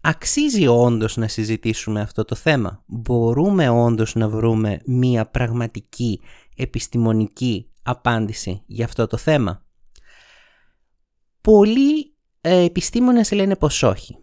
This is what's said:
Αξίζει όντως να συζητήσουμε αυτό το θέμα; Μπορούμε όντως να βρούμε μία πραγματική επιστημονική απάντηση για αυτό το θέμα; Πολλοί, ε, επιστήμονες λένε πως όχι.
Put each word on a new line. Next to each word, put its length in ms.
Αξίζει 640
όντως 500
να 120
συζητήσουμε 720
αυτό 240
το 100
θέμα; 520
Μπορούμε 800
όντως 460
να 140
βρούμε 560
μία 420
πραγματική 920
επιστημονική 1120
απάντηση 840
για 180
αυτό 220
το 100
θέμα; 480
Πολλοί, 760
ε, 240
επιστήμονες 680
λένε 240
πως 260
όχι. 400